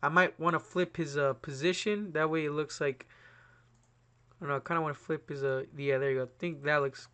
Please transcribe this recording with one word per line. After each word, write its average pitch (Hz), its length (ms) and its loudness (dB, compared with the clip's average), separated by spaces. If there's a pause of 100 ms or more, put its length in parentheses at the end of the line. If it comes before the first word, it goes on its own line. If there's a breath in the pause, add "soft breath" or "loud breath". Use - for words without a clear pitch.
I 143 80 2
might 175 300 4
wanna 165 200 2
flip 180 380 -2
his, 147 200 -2
uh, 139 160 4
position. 180 800 -2
That 156 180 2
way 160 160 0
it 147 60 0
looks 151 280 -4
like, 139 280 -2 (1300 loud breath)
I 180 60 -12
don't 143 40 -6
know, 143 80 0
I - 20 0
kinda 165 220 -2
wanna 151 120 -2
flip 151 360 -6
his, 139 140 -6
uh, 135 200 0 (120)
yeah, 139 220 0
there 135 140 2
you 131 60 2
go. 131 60 0
I - 160 -10
think 160 240 -6
that 147 140 2
looks 139 360 -2